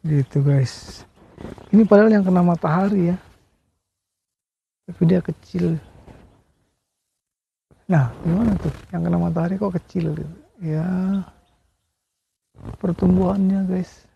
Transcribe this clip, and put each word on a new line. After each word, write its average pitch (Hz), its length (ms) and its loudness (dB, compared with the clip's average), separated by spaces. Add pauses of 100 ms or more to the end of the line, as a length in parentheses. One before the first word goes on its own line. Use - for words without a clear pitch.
Gitu, 143 320 0
guys. 139 640 -2 (680)
Ini 208 160 6
padahal 214 240 6
yang 202 120 4
kena 185 200 2
matahari 175 720 0
ya. - 20 -14 (1700)
Tapi 175 180 -6
dia 180 160 2
kecil. 170 560 -6 (2000)
Nah, 143 240 2 (140)
gimana 196 340 0
tuh? 147 140 -4 (180)
Yang 170 160 -6
kena 175 100 0
matahari 170 380 -2
kok 196 240 -6
kecil 160 380 -6
gitu? 156 180 -12 (240)
Ya, 156 260 -4 (2000)
pertumbuhannya, 190 880 0
guys. 185 340 -6 (120)